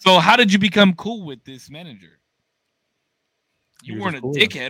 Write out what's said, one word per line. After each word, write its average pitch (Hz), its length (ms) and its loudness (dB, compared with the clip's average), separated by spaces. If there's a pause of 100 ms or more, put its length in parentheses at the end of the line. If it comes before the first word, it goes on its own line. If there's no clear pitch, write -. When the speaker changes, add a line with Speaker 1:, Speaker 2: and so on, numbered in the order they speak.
Speaker 1:
So 185 180 4
how 190 180 4
did 226 160 4
you 202 60 4
become 202 360 4
cool 208 300 -12
with 135 200 -14
this 135 260 -20
manager? 107 480 -20 (1600)
You 127 120 -16
Speaker 2:
He - 0 -
was 208 80 -10
Speaker 1:
weren't 180 140 -4
a - 20 -12
Speaker 2:
just 120 40 -18
cool 127 100 -8
with 147 100 0
him. 226 60 2 (220)